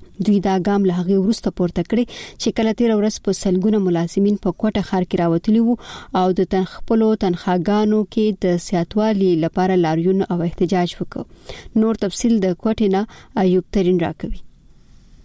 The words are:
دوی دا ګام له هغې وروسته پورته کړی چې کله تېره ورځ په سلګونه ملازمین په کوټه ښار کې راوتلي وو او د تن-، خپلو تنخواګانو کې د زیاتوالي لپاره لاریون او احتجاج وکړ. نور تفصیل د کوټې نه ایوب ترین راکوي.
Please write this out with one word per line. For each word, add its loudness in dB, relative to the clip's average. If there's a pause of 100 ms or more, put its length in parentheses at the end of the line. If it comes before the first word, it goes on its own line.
(260)
دوی 4
دا 2 (120)
ګام 2
له 0
هغې 0
وروسته -2
پورته -2
کړی 0 (360)
چې -2
کله 2
تېره 2
ورځ 0 (100)
په 0 (100)
سلګونه 2 (120)
ملازمین 0 (100)
په -2 (120)
کوټه 0
ښار 0
کې -4
راوتلي 2
وو 2 (460)
او 2 (120)
د 0
تن-، -2
خپلو 2 (140)
تنخواګانو 0 (140)
کې 0 (220)
د 2 (100)
زیاتوالي 0 (140)
لپاره 2
لاریون 2 (120)
او -2 (100)
احتجاج 0
وکړ. -8 (600)
نور 0
تفصیل 0
د 0
کوټې 0
نه 2 (440)
ایوب 2
ترین 2
راکوي. -8 (840)